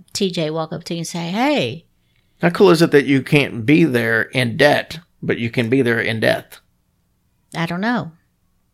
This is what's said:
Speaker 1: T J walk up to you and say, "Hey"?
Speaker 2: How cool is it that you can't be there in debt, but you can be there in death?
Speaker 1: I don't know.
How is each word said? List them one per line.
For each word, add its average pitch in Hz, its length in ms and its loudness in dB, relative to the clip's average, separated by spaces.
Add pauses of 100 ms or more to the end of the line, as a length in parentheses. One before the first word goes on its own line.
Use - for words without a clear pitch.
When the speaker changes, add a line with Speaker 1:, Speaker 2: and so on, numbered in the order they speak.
(140)
Speaker 1:
T 196 180 -2
J 160 180 -4
walk 156 240 -6
up 165 120 -10
to - 80 -8
you 170 60 -6
and 160 80 -8
say, 170 220 -8
"Hey"? 196 560 -2 (560)
Speaker 2:
How 160 80 2
cool 185 200 6
is 165 120 4
it 156 100 4
that 143 140 6
you 135 160 2
can't 120 440 0
be 160 180 4
there 117 400 0
in 120 340 -4
debt, 160 420 2 (220)
but 101 180 -4
you 113 100 -4
can 113 200 -2
be 135 120 2
there 117 180 0
in 110 200 -4
death? - 400 -2 (960)
Speaker 1:
I 170 100 -4
don't 175 160 -6
know. 208 320 -4 (600)